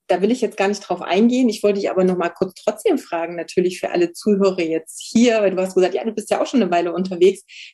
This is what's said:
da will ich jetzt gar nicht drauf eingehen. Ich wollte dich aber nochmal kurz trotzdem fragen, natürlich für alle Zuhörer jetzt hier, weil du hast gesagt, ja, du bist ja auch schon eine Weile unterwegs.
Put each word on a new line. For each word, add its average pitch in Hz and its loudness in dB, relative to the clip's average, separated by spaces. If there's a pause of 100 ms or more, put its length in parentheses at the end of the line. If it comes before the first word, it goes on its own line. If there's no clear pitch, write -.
da 180 0
will 208 4
ich 247 -2
jetzt - -4
gar 196 0
nicht 202 -2
drauf - -8
eingehen. 233 2
Ich 214 -2
wollte 202 2
dich 190 -2
aber 185 2
nochmal 175 0
kurz 190 -4
trotzdem - -2
fragen, 170 -6
natürlich 180 -4
für - -6
alle 175 0
Zuhörer 190 0
jetzt 160 -4
hier, 226 2
weil 190 4
du 185 -2
hast 185 -4
gesagt, 185 2
ja, 123 -4
du 226 -4
bist - -8
ja 208 0
auch - -2
schon 262 2
eine 180 0
Weile 170 0
unterwegs. 185 2 (320)